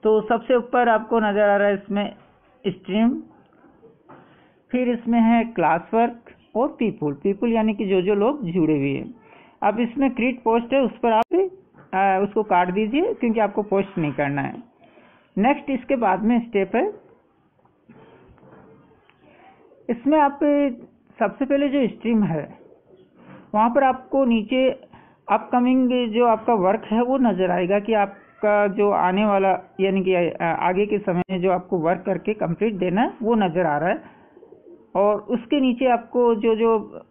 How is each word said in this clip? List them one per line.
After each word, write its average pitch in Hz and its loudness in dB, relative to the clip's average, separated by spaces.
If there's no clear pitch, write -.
तो 214 4
सबसे 233 0
ऊपर 240 0
आपको 220 0
नज़र 208 0
आ 202 4
रहा 202 2
है 202 2
इसमें 202 -6
stream, 214 0
फिर 247 -2
इसमें 233 0
है 226 4
क्लास 170 -2
वर्क 233 -2
और 247 0
पीपल, 185 -4
People 202 -2
यानी 220 0
कि 208 -6
जो 185 2
जो 202 0
लोग 254 0
जुड़े 160 0
हुए 139 -2
हैं। 135 -8
अब 208 0
इसमें 254 0
create 254 -4
post 233 0
है, 277 2
उस 226 -2
पर 233 0
आप, 226 0
अ, 190 2
उसको 208 -2
काट 185 2
दीजिए 233 0
क्योंकि 226 -2
आपको 208 -2
post 196 -2
नहीं 147 -2
करना 143 -2
है। 135 -6
Next 269 0
इसके 262 -2
बाद 196 0
में 233 2
step 196 -2
है, 277 0
इसमें 269 0
आप 277 2
सबसे 214 -2
पहले 277 0
जो 262 0
stream 220 0
है 156 -4
वहाँ 220 2
पर 277 2
आपको 262 0
नीचे 233 2
upcoming 247 2
जो 240 2
आपका 226 2
work 196 0
है 220 0
वो 262 0
नज़र 185 2
आएगा 185 0
कि 214 -2
आपका 202 -2
जो 202 0
आने 185 0
वाला, 196 2
यानी 190 0
कि, 185 0
अ, 175 -2
आगे 180 0
के 208 -2
समय 180 -2
में 185 -4
जो 185 2
आपको 180 -2
work 175 0
करके 196 -4
complete 202 -2
देना 180 0
है 294 -2
वो 226 0
नज़र 180 0
आ 147 0
रहा 160 -2
है, 262 -4
और 202 2
उसके 247 -2
नीचे 262 0
आपको 240 0
जो 220 0
जो 220 -2